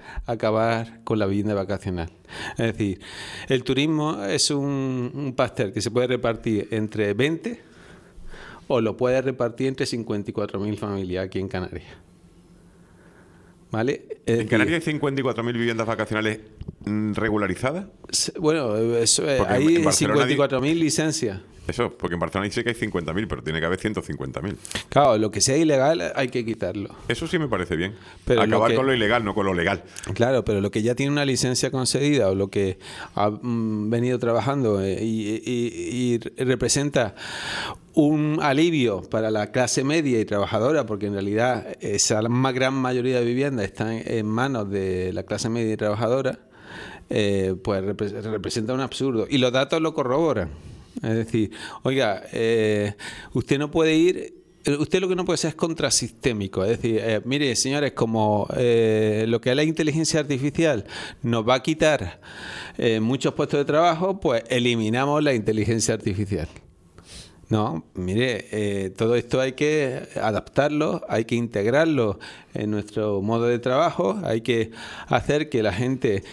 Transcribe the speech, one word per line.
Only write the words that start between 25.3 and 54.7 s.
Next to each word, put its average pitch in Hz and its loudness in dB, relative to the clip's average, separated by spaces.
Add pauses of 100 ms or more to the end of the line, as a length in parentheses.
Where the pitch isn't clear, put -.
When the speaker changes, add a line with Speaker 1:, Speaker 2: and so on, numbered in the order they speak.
Speaker 1:
sea 104 2
ilegal 156 2
hay 135 0
que 123 -4
quitarlo. 101 -4 (180)
Speaker 2:
Eso 127 -2
sí 180 -2
me 156 0
parece 92 0
bien. 90 0 (320)
Speaker 1:
Pero 123 4
lo 107 4
Speaker 2:
Acabar 110 4
Speaker 1:
que 113 4
Speaker 2:
con 131 2
lo 131 4
ilegal, 113 4
no 101 0
con 101 2
lo 95 2
legal. 90 2 (320)
Speaker 1:
Claro, 120 2
pero 101 0
lo 101 0
que 110 0
ya 117 2
tiene 139 0
una 147 2
licencia 131 0
concedida 131 2
o - 4
lo 95 0
que 95 0 (340)
ha, 104 2
mm, 110 -2
venido 123 2
trabajando, 117 2
eh, 95 0
y, 110 -2
y, 120 -2
y - -4
representa 123 0 (800)
un 151 4
alivio 139 2
para 110 0
la 107 0
clase 127 0
media 139 2
y 104 2
trabajadora, 110 2
porque 104 -4
en 101 -2
realidad 107 0 (140)
esa 107 0
ma-, 123 2
gran 131 0
mayoría 127 0
de 120 2
viviendas 123 0
están 110 -4
en 113 -2
manos 110 -2
de 92 -2
la 98 -6
clase 104 -4
media 113 0
y 104 -4
trabajadora, 113 0 (720)
eh, 98 2 (100)
pues 98 0
repre-, 101 -4
representa 107 -4
un 127 -2
absurdo. 127 -2
Y 95 2
los 127 4
datos 135 2
lo 160 0
corroboran. 131 0 (540)
Es 110 0
decir, 113 0 (320)
oiga, 127 0 (100)
eh, 107 2 (360)
usted 131 0
no 147 -2
puede 160 4
ir, 170 2 (320)
eh, 143 2